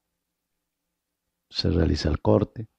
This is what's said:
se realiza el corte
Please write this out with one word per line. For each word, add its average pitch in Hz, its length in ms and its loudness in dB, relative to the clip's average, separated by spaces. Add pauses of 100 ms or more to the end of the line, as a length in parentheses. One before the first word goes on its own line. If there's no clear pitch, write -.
(1500)
se - 200 -4
realiza 82 380 0
el 80 120 -2
corte 107 480 0 (100)